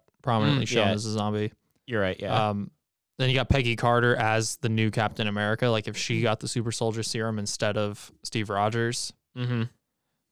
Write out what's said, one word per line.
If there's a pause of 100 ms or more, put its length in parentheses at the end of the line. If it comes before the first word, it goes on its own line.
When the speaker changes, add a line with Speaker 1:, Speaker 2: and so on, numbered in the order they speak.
(220)
Speaker 1:
prominently
Speaker 2:
Mm,
Speaker 1:
shown
Speaker 2:
yeah.
Speaker 1:
as
a
zombie. (360)
Speaker 2:
You're
right,
yeah.
Speaker 1:
Um, (460)
then
you
got
Peggy
Carter
as
the
new
Captain
America.
Like,
if
she
Speaker 2:
Mm.
Speaker 1:
got
the
super
soldier
serum
instead
of (120)
Steve
Rogers. (240)
Speaker 2:
Mm-hmm. (680)